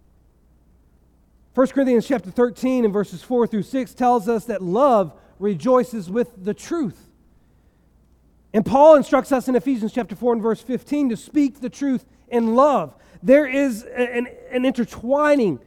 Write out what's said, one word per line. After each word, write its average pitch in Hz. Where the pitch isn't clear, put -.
First -
Corinthians 254
chapter 220
thirteen 247
and 202
verses 185
four 240
through 208
six 262
tells 247
us 233
that 202
love 202
rejoices 208
with 233
the 202
truth. 302
And 214
Paul 294
instructs 262
us 247
in 254
Ephesians 226
chapter 220
four 233
and 233
verse 220
fifteen 277
to 226
speak 277
the 247
truth 269
in 233
love. 247
There 277
is 262
a-, 240
an, 247
an 254
intertwining 262